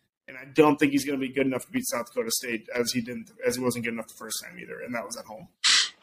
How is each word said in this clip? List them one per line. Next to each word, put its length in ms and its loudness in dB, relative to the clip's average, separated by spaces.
and 100 -16
I 80 -16
don't 320 6
think 140 4
he's 140 2
gonna 120 -2
be 120 -2
good 180 2
enough 180 -2
to 60 -20
beat 160 -2
South 200 -4
Dakota 240 -2
State 440 -4
as 160 0
he 100 0
didn't, 300 -8
as 100 2
he 80 -4
wasn't 220 0
good 80 -4
enough 140 -8
the 60 -20
first 300 -10
time 160 -18
either, 200 -12
and 140 -8
that 120 -4
was 120 -10
at 80 -14
home. 220 -16